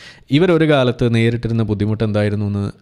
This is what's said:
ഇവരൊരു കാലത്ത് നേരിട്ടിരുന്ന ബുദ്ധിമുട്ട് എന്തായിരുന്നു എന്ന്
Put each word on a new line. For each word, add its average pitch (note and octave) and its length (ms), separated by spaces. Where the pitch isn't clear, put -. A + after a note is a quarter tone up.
ഇവരൊരു D#3+ 400
കാലത്ത് B2 440
നേരിട്ടിരുന്ന A2+ 480
ബുദ്ധിമുട്ട് G#2+ 420
എന്തായിരുന്നു G#2 420
എന്ന് G2+ 360